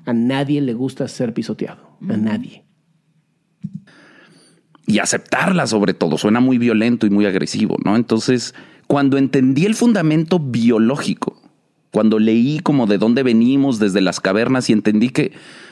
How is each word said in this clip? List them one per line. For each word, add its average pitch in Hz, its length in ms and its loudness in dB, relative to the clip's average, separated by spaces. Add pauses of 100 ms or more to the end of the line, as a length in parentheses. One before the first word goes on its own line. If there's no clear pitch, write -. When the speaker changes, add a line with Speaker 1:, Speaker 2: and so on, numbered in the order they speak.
Speaker 1:
a 120 80 -4
nadie 135 480 -2
le 123 120 -4
gusta 127 360 -6
ser 117 240 -6
pisoteado. - 480 -8 (200)
A 180 120 -6
Speaker 2:
Ujú. 107 40 -2
Speaker 1:
nadie. - 460 -6 (2250)
Speaker 3:
Y 104 140 0
aceptarla, 151 680 -2
sobre 101 260 0
todo, 80 240 -2
suena 110 240 2
muy 127 160 2
violento 117 480 0
y 101 40 2
muy 101 160 2
agresivo, - 600 -2
¿no? 101 100 0
Entonces, 117 580 -2 (340)
cuando 139 300 2
entendí 135 480 2
el 220 100 0
fundamento 170 640 2
biológico, 117 1000 0 (480)
cuando 110 300 2
leí 117 400 2
como 135 260 0
de 101 120 2
dónde 117 260 2
venimos 127 560 2
desde 98 220 2
las 90 180 -2
cavernas 120 500 0
y 117 40 4
entendí 107 360 2
que 143 220 -2 (400)